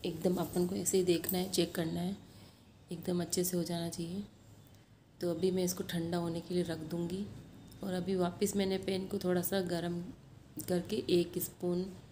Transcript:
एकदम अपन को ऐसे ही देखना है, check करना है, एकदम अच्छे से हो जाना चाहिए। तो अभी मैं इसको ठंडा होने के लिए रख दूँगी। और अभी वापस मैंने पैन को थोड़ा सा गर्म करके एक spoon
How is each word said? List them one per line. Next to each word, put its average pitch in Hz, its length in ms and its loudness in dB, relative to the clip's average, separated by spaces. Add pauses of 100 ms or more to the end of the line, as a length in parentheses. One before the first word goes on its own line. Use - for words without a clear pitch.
एकदम 180 300 2
अपन 175 320 0
को 190 80 -4
ऐसे 190 220 2
ही 185 60 6
देखना 175 340 2
है, 185 120 0
check 170 260 2
करना 170 240 -2
है, 185 160 -2 (760)
एकदम 180 300 0
अच्छे 175 220 0
से 180 140 0
हो 170 60 2
जाना 170 260 -2
चाहिए। 175 340 -4 (1000)
तो 175 100 2
अभी 175 200 4
मैं 185 120 2
इसको 180 220 0
ठंडा 170 320 -2
होने 170 240 0
के 180 120 -8
लिए 180 120 4
रख 160 240 -4
दूँगी। 175 360 -2 (580)
और 190 100 -2
अभी 185 240 0
वापस 180 380 2
मैंने 190 240 4
पैन 190 280 -2
को 196 120 -2
थोड़ा 180 240 4
सा 196 200 2
गर्म 175 400 0 (680)
करके 180 420 0
एक 175 280 4
spoon 180 460 -2 (260)